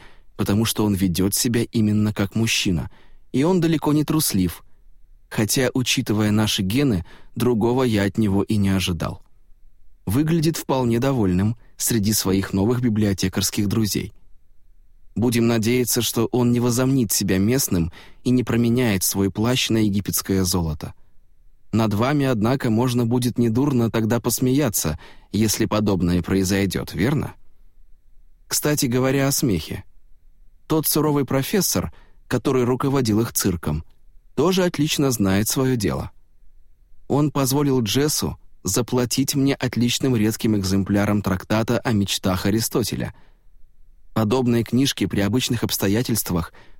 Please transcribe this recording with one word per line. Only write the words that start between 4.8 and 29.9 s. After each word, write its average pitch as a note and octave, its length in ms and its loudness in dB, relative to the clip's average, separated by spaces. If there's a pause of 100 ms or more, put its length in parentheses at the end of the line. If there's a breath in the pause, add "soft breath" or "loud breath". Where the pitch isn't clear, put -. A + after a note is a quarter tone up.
хотя, B2 460 0
учитывая A2 560 0
наши G#2+ 320 0
гены, G#2+ 420 0 (300 loud breath)
другого B2 480 2
я A2 220 2
от G2+ 120 -2
него G2+ 260 2
и - 140 0
не G2 140 2
ожидал. F#2 520 -2 (840)
Выглядит D#3 500 0
вполне B2 440 0
довольным G#2+ 560 0 (200 soft breath)
среди A2 360 0
своих F#2+ 400 0
новых A2 280 2
библиотекарских G#2 840 0
друзей. A2 480 -2 (1000)
Будем A#2 320 2
надеяться, A#2 540 2
что A2+ 260 0
он A#2+ 260 2
не A#2+ 80 2
возомнит B2 500 2
себя F#2+ 280 0
местным G2 540 0 (300 loud breath)
и B2+ 80 0
не B2 140 2
променяет A#2 580 2
свой G2 280 0
плащ A#2+ 380 0
на A2+ 100 2
египетское G2 680 0
золото. E2+ 500 -4 (800)
Над A2 200 2
вами, C3+ 320 0
однако, B2 460 0
можно A#2+ 340 2
будет B2 320 0
недурно A#2+ 540 2
тогда A2+ 300 0
посмеяться, B2+ 760 0 (340 loud breath)
если G#2+ 340 2
подобное F2+ 560 0
произойдет, F#2+ 720 0
верно? G#2+ 400 0 (1120)
Кстати D3+ 400 -2
говоря C3 400 0
о C#3 60 0
смехе. - 520 -2 (840)